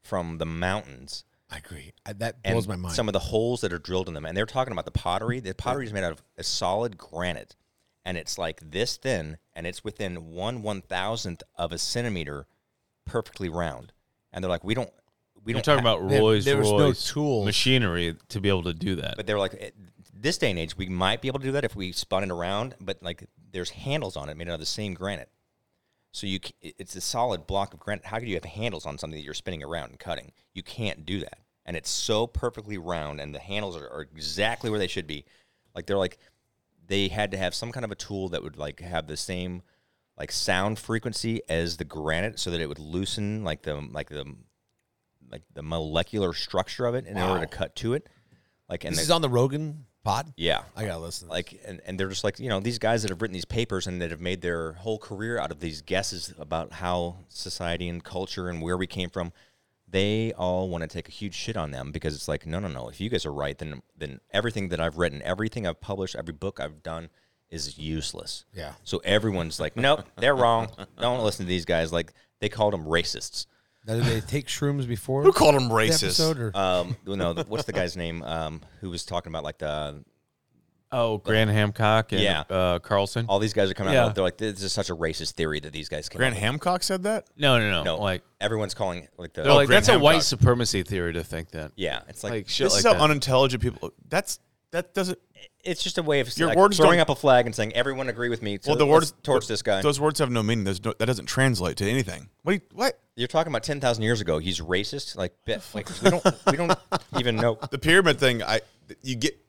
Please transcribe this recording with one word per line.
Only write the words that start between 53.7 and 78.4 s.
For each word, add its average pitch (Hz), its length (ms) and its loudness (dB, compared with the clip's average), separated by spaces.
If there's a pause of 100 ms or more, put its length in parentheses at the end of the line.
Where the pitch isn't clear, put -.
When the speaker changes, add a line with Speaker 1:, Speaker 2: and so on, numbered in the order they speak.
Speaker 1:
and 90 140 -4
that 85 100 -4
have 78 80 -10
made 90 220 -4
their 82 320 -4
whole 104 240 -4
career 110 400 -6
out 80 140 -4
of 73 100 -12
these 78 220 -8
guesses 92 560 -4
about 80 340 -6
how 90 440 -2 (120)
society 87 580 -6
and 85 160 -8
culture 92 460 -8
and 85 120 -6
where 87 160 -2
we 90 100 -2
came 90 220 -6
from, 85 220 -6 (560)
they 104 460 0
all 90 360 -2
wanna 82 180 -4
take 82 200 -10
a - 40 -20
huge 101 240 -10
shit - 200 -6
on 78 160 -4
them 65 200 -8
because 78 240 -4
it's - 120 -10
like, 73 180 -4
"No, 82 140 -4
no, 101 100 -6
no. 64 200 -8
If 69 120 -20
you 98 80 -2
guys 92 160 -2
are 73 80 -6
right, 71 240 -4
then, 76 240 -10 (160)
then 69 220 -10 (120)
everything 107 380 0
that 82 120 -2
I've 82 160 -2
written, 78 240 0
everything 104 460 -4
I've 82 140 -4
published, 98 340 -6
every 82 180 -8
book 92 280 -8
I've 76 200 -10
done 82 280 -10 (400)
is 73 280 -8
useless." - 760 -6
Speaker 2:
Yeah. 80 200 -12 (120)
Speaker 1:
So 92 180 -4
everyone's 95 560 2
like, 78 160 -4
"Nope, 139 300 2 (120)
they're 135 180 4
wrong. 113 340 4 (300)
Don't 123 240 0
listen 101 220 0
to 87 40 -6
these 90 160 0
guys." 82 260 2
Like, 85 220 -2 (260)
they 104 100 -2
called 104 240 2
them 82 120 -6
racists. - 640 -2 (380)
Speaker 2:
Now, 110 100 -4
did 117 100 2
they 113 160 2
take 143 260 -4
shrooms 143 400 -2
before 131 360 -2
Speaker 4:
Who 175 100 8
called 151 220 8
'em 131 120 4
Speaker 2:
the 113 60 2
Speaker 4:
racist? 110 300 6
Speaker 2:
episode, 143 360 2
or? 113 160 -2
Speaker 1:
Um, 92 400 2 (100)
well, 98 120 -4
no, 87 160 0
the, 156 120 -4
what's 113 200 -4
the 104 80 -6
guy's 90 240 -2
name, 82 240 -4
um, 80 400 -4 (180)